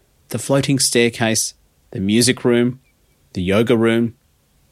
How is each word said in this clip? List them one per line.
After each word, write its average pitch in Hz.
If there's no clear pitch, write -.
the 117
floating 139
staircase, 117
the 95
music 117
room, 120
the 92
yoga 113
room, 113